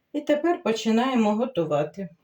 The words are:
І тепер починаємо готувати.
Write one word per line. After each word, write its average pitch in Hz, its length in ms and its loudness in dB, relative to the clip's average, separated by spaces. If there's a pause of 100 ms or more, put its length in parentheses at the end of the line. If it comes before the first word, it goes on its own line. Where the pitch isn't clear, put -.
(120)
І 294 80 -4
тепер 302 420 0
починаємо 220 720 2
готувати. 165 760 -2 (160)